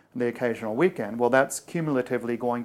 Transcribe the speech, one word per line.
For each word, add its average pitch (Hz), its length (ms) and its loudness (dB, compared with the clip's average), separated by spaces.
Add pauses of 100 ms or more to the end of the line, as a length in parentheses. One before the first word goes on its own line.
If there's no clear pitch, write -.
(140)
the 120 120 0
occasional 117 480 -2
weekend. 117 440 0
Well, 120 120 4
that's 135 300 4
cumulatively 127 760 -2
going 120 280 -2